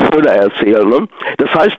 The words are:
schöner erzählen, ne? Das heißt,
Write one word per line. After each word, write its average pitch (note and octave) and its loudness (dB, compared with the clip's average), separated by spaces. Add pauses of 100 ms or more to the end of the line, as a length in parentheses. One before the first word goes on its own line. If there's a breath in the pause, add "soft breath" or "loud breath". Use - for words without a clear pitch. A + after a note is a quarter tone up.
schöner D3+ 2
erzählen, G2+ 0
ne? D3 0 (300 loud breath)
Das C#3 -2
heißt, G3+ 0